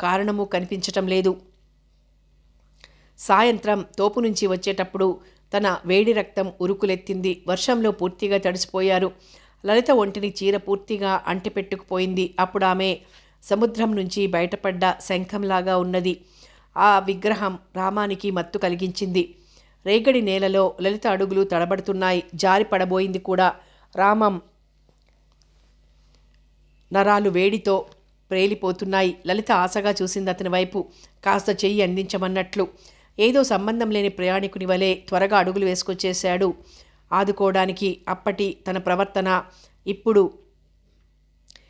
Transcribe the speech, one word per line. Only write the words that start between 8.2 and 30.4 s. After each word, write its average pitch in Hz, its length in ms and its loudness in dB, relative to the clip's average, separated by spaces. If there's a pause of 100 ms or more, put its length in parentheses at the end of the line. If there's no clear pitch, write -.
తడిసిపోయారు. 185 760 0 (540)
లలిత 240 240 2
ఒంటిని 202 520 0
చీర 196 140 2
పూర్తిగా 196 720 -4
అంటిపెట్టుకుపోయింది. 185 1120 -4
అప్పుడు 190 240 0
ఆమె 185 340 0 (460)
సముద్రం 220 520 0
నుంచి 196 300 -2
బయటపడ్డ 180 640 -2 (100)
శంఖంలాగా 185 760 -2
ఉన్నది. 180 440 -2 (560)
ఆ 202 220 6
విగ్రహం 196 600 -2 (180)
రామానికి 196 540 -2
మత్తు 180 280 -4
కలిగించింది. 180 760 -2 (520)
రేగడి 233 340 4
నేలలో 190 600 2
లలిత 208 260 0
అడుగులు 196 380 2
తడబడుతున్నాయి. 185 800 0 (100)
జారి 190 300 4
పడబోయింది 190 540 0
కూడా. 185 360 2 (420)
రామం 202 460 2 (2500)
నరాలు 202 380 4
వేడితో 190 560 0 (440)
ప్రేలిపోతున్నాయి. 190 960 0
లలిత 208 260 -2
ఆశగా 196 500 0
చూసింది 185 280 -2
అతని 185 180 -6